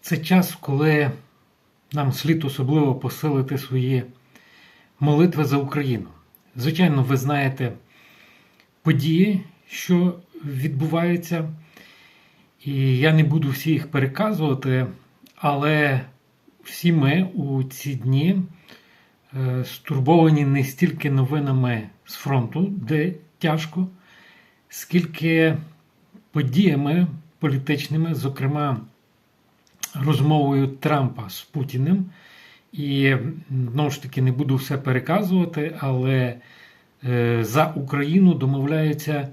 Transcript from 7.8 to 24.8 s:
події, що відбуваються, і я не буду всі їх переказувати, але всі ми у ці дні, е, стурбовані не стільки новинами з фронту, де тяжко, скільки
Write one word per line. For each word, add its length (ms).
події, 600
що 500
відбуваються, 1040
і 320
я 160
не 100
буду 260
всі 220
їх 200
переказувати, 960
але 680
всі 300
ми 300
у 300
ці 320
дні, 460
е, 280
стурбовані 800
не 180
стільки 480
новинами 760
з 80
фронту, 480
де 520
тяжко, 500
скільки 880